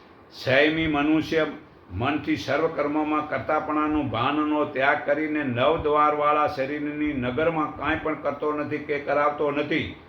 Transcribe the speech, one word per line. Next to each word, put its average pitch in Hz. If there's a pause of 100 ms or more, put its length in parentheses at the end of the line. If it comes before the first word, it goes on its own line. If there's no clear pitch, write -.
(320)
સંયમી 156
મનુષ્ય 156 (440)
મનથી 139
સર્વ 147
કર્મોમાં 151
કર્તાપણાનું 151
ભાનનો 147
ત્યાગ 139
કરીને 151
નવ 139
દ્વારવાળા 147
શરીરની 147
નગરમાં 147
કાંઈ 151
પણ 156
કરતો 147
નથી 147
કે 147
કરાવતો 147
નથી, 139 (120)